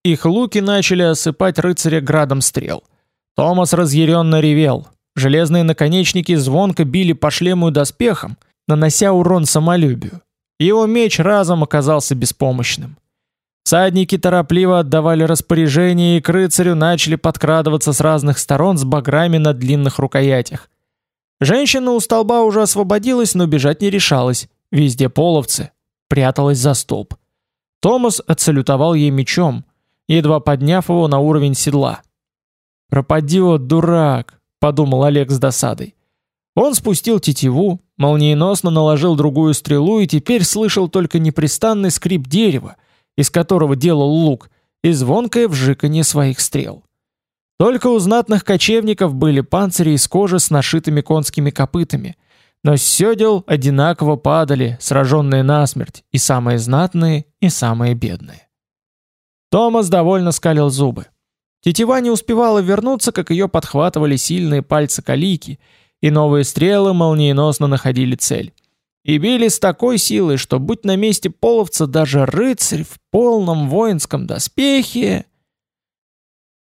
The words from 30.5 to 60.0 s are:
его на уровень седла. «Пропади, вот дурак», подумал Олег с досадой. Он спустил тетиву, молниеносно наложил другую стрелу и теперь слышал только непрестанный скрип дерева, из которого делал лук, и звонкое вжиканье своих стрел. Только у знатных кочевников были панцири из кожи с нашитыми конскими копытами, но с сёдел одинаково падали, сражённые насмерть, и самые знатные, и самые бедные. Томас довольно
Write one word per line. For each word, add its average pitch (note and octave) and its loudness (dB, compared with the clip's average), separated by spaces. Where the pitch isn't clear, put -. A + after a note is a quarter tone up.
его E3+ 2
на C#3 0
уровень C#3+ 2
седла. C#3 -2
«Пропади, D3+ 0
вот D#3+ 2
дурак», D#3+ 0
подумал C#3 0
Олег C#3+ 2
с B2+ 0
досадой. B2+ -4
Он C4+ 2
спустил G#3+ 0
тетиву, D#3 -2
молниеносно D3+ 0
наложил D#3 2
другую D3+ 2
стрелу D3 0
и G3+ 2
теперь F3+ 0
слышал G3 0
только F3+ -2
непрестанный E3+ 0
скрип E3 -4
дерева, D3 0
из C#3+ 0
которого D#3+ 0
делал C#3+ 0
лук, D#3 0
и E3+ 2
звонкое G3+ 0
вжиканье D3 0
своих C#3 -2
стрел. - -6
Только B3 2
у A#3 2
знатных G#3+ 0
кочевников G#3 0
были C#3 0
панцири F3 0
из C#3 0
кожи F#3 0
с - -2
нашитыми D3+ 0
конскими D3 -2
копытами, C#3 -4
но D3 2
с B2+ 0
сёдел G#3+ 0
одинаково D3 0
падали, C#3 0
сражённые C3+ 0
насмерть, C#3 -2
и C3+ 0
самые A#2+ 0
знатные, D#3 -2
и F#3+ 2
самые A#2+ -2
бедные. F2 -10
Томас A3+ 0
довольно F3 0